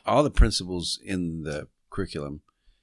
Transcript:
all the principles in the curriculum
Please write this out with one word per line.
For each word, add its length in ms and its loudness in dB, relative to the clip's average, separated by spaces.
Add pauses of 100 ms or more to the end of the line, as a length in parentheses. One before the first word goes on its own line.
all 180 4
the 80 0
principles 720 2
in 380 -4
the 260 -8 (220)
curriculum 520 -8 (420)